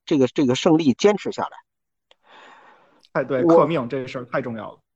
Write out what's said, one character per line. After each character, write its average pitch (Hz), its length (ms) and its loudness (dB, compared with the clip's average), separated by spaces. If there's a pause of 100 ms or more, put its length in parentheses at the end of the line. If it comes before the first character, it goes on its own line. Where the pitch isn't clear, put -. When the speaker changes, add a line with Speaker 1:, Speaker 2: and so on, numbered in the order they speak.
Speaker 1:
这 156 140 0
个， 127 80 4
这 151 180 0
个 123 100 2
胜 160 220 2
利 156 180 2
坚 202 220 2
持 - 140 -8
下 107 120 -8
来。 - 80 -8 (1600)
Speaker 2:
哎， 147 120 -4
对， 135 200 -4
Speaker 1:
我 165 120 4
Speaker 2:
克 156 100 6
命 143 220 -4
这 131 180 -8
事 127 120 -12
儿 123 80 -12
太 143 160 -6
重 120 140 -10
要 101 160 -14
了。 - 60 -20 (180)